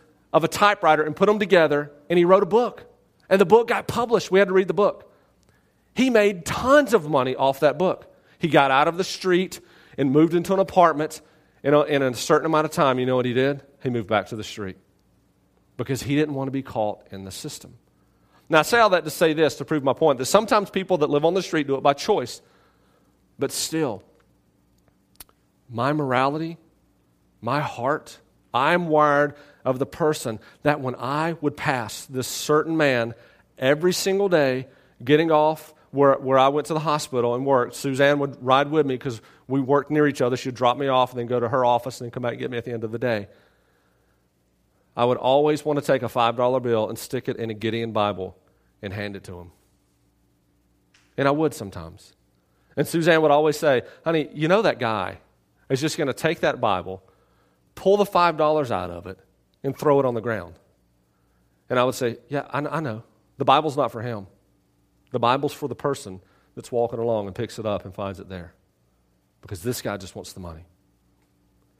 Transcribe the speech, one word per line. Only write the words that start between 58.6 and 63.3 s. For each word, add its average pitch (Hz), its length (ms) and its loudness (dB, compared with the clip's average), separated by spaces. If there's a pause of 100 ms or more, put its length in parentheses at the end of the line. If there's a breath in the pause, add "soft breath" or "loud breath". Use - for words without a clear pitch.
out 90 180 -6
of 87 160 -12
it, 95 120 -14 (440)
and 135 160 -6
throw 143 220 2
it 135 60 0
on 123 80 -2
the 113 60 -6
ground." 98 340 -8 (1160)
And 123 80 2
I 123 60 4
would 127 100 -2
say, 117 240 -4 (100)
"Yeah, 139 220 -6
I, 131 80 -6
I 147 220 -6
know. 120 220 -8 (360)